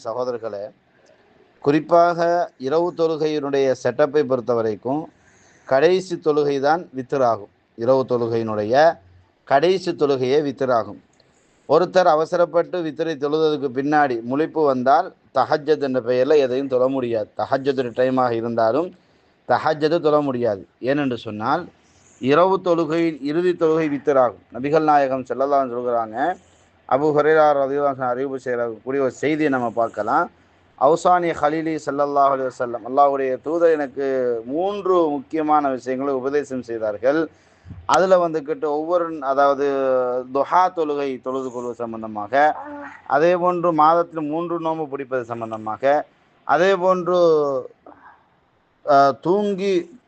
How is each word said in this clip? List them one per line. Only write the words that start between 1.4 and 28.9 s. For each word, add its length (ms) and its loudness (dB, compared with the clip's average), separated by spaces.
குறிப்பாக 960 2
இரவு 380 -2
தொழுகையினுடைய 760 0
செட்டப்பை 520 0
பொறுத்த 300 0
வரைக்கும் 560 -4
கடைசி 520 2
தொழுகை 440 0
தான் 360 0
வித்ர் 260 -2
ஆகும். 280 0
இரவு 300 2
தொழுகையினுடைய 920 0
கடைசி 460 0
தொழுகையே 520 0
வித்ர் 300 -2
ஆகும். 300 -4
ஒருத்தர் 380 4
அவசரப்பட்டு 760 2
வித்ரை 340 -4
தொழுததுக்கு 580 0
பின்னாடி 460 0
முழிப்பு 340 -2
வந்தால் 500 2
தஹஜ்ஜத் 460 0
என்ற 200 -2
பெயரில் 360 2
எதையும் 320 0
தொழ 200 2
முடியாது. 480 -4
தஹஜ்ஜத்துடைய 580 -2
டைமாக 360 2
இருந்தாலும் 640 -2
தஹஜ்ஜத்து 520 0
தொழ 200 2
முடியாது. 460 -2
ஏனென்று 340 -2
சொன்னால் 540 -6
இரவு 440 2
தொழுகையின் 580 0
இறுதி 300 -2
தொழுகை 360 0
வித்ர் 300 0
ஆகும். 240 0
நபிகள் 300 0
நாயகம் 420 2
ஸல்லல்லாஹு 280 -2
அலைஹி 180 0
வஸல்லம் 60 -8
சொல்கிறாங்க, 400 -4
அபூ 240 0
ஹுரைரா 400 4
ரலியல்லாஹு 420 0
அன்ஹு 140 -4
அறிவிப்பு 320 -4
செய்யக்கூடிய 640 -4